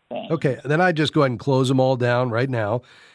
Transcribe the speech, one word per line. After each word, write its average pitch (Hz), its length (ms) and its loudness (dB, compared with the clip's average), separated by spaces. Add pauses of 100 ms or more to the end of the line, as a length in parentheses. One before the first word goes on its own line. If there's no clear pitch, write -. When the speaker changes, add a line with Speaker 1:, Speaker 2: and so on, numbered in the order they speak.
Speaker 1:
things. 113 220 -8
Speaker 2:
Okay, 135 320 -2
then 151 160 0
I 180 120 2
just 151 200 0
go 156 100 2
ahead 135 100 2
and 110 80 -6
close 135 300 0
them 131 100 2
all 131 180 2
down 123 320 0
right 120 200 -2
now. 117 340 -2 (320)